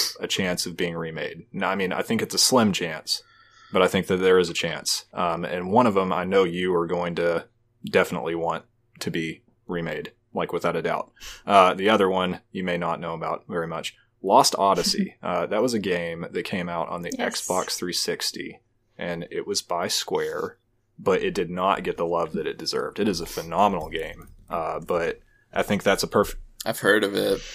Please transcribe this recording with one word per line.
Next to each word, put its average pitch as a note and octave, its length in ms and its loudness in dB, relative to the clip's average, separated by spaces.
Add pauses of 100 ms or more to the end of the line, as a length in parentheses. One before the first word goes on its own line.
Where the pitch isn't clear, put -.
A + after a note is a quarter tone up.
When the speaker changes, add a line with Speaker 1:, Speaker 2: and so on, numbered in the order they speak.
(180)
Speaker 1:
a F2+ 80 -6
chance F2+ 380 -2
of F2 120 -8
being E2+ 180 -4
remade. E2 560 -8
Now, F#2+ 180 -2
I F#2+ 60 0
mean, F#2 180 -2
I E2+ 80 0
think A2+ 200 -2
it's G#2+ 120 -4
a F#2+ 60 0
slim A#2+ 340 6
chance, - 480 -4 (500)
but G2 120 4
I F#2 40 8
think F#2 200 0
that F#2+ 100 2
there F#2 220 6
is F2 100 4
a E2+ 60 -8
chance. - 580 -4
Um, E2+ 320 -2
and F2+ 260 -4
one A#2+ 140 6
of G#2+ 80 4
them F#2+ 180 2
I F2+ 120 0
know F#2+ 220 4
you F2+ 280 0
are E2+ 140 2
going F2 280 -2
to E2+ 300 0 (400)
definitely E2+ 480 2
want E2 300 -2 (380)
to - 100 -6
be E2 320 -6 (240)
remade, E2 460 -6 (200)
like, F2 200 -2
without E2+ 240 0
a E2 40 -2
doubt. E2 300 -4 (340)
Uh, F#2 300 8
the F#2+ 140 2
other G2+ 200 6
one F#2 300 0 (120)
you F#2+ 120 -6
may F2+ 140 0
not E2 240 -4
know E2+ 120 -6
about D#2+ 340 -6
very E2+ 200 -4
much. D#2+ 280 -8 (280)
Lost A2+ 340 6
Odyssey. F#2+ 600 2
Speaker 2:
<laughs> - 40 -20
Speaker 1:
Uh, F2 260 -2
that G2+ 140 0
was B2 140 2
a A2 40 0
game F2 520 -2
that F#2 120 -4
came F2 260 -4
out E2+ 200 -2
on E2+ 140 -6
the E2+ 160 -8
Speaker 2:
Yes. - 280 -4
Speaker 1:
Xbox F2+ 300 -2
three F2+ 160 -6
sixty, - 680 -6 (360)
and E2+ 320 -6
it - 160 -6
was G2 160 -4
by F2+ 260 -4
Square, - 680 -4 (440)
but F#2 220 2
it F#2 100 -2
did E2+ 160 -2
not F#2 340 0
get F#2 140 -4
the F2 80 -2
love E2+ 280 0
that D#2+ 140 -4
it C#2 100 -4
deserved. C#2+ 420 -4
It - 100 0
is F2 120 -2
a E2 40 -8
phenomenal E2 640 0
game, D#2+ 400 -10 (200)
uh, E2 300 -4
but E2 400 -2 (340)
I F#2+ 100 2
think G2+ 200 0
that's G2 200 4
a G2 40 -2
perf- - 280 2 (300)
Speaker 3:
I've - 140 -4
heard G#2 240 4
of G2 120 0
it. G2 260 0 (140)